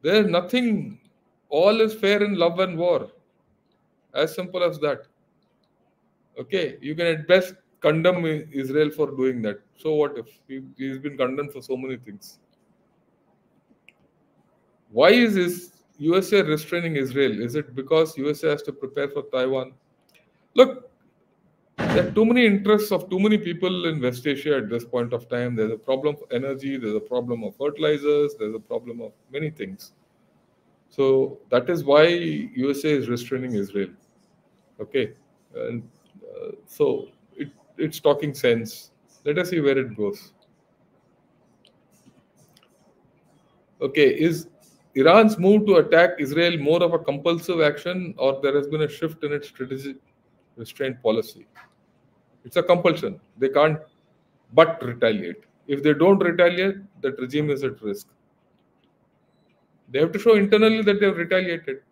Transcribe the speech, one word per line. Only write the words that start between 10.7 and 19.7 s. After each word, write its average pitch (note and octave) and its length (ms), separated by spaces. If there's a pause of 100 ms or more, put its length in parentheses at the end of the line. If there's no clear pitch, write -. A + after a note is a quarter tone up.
he's C3+ 220
been C#3 180
condemned C3+ 360
for C3 100
so C3 120
many B2+ 220
things? G#2 400 (2500)
Why C3 180
is A#3 240
this F3 380 (260)
U D#3+ 200
S F#3+ 160
A G3 100
restraining D#3 540
Israel? C3 440
Is A#2+ 140
it D3 200
because D#3 420
U C3+ 120
S D3 140
A D#3+ 60
has D3 140
to D3 80
prepare C#3 380
for C#3+ 220
Taiwan? C3 420 (840)